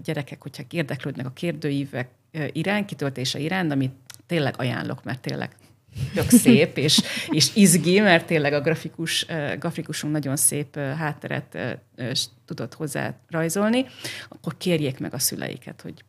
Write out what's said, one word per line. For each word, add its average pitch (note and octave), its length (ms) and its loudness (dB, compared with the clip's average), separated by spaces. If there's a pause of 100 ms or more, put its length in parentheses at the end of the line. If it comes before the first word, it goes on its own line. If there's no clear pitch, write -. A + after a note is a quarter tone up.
gyerekek, D3 380 -6
hogyha - 280 -14
érdeklődnek C#3 560 -6
a C3 80 -8
kérdőívek, C#3+ 760 -4 (220)
ö, D#3 200 -6
iránt, G3 340 -2
kitöltése C3+ 540 -4
iránt, E3+ 320 0
amit C3+ 200 0 (360)
tényleg D3+ 300 0
ajánlok, B2 460 -4
mert C3 180 -8
tényleg C#3 340 -6 (580)
tök - 160 0
szép, A3+ 480 8
és, D3 240 4 (280)
és D#3 260 2
izgi, F3+ 440 6
mert F3 260 6
tényleg D3 280 2
a D3 80 2
grafikus, D#3+ 680 -2
ö, C#3+ 300 -4
grafikusunk D#3 540 -4
nagyon C#3 220 -2
szép, C#3+ 400 -2
ö, D3+ 40 -8
hátteret, C#3+ 760 -4
ö, A2 140 -6 (260)
ö, B2 180 -6
s-, - 120 -2 (200)
tudott - 280 -10
hozzá C#3 400 -6 (160)
rajzolni, G3+ 560 0 (440)
akkor - 280 -10
kérjék D3+ 420 0
meg - 140 -6
a C3+ 60 -6
szüleiket, - 640 -6
hogy - 120 -12 (160)